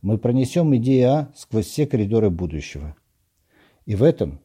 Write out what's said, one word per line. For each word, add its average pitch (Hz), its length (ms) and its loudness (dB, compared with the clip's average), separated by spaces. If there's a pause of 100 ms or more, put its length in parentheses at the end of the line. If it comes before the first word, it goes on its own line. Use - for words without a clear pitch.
мы 104 160 0
пронесем 131 560 0
идеи 127 260 2
А 139 340 2
сквозь 110 300 -4
все - 220 -4
коридоры 107 420 0
будущего. 76 680 -8 (920)
И 101 80 -2
в 101 80 2
этом 80 420 2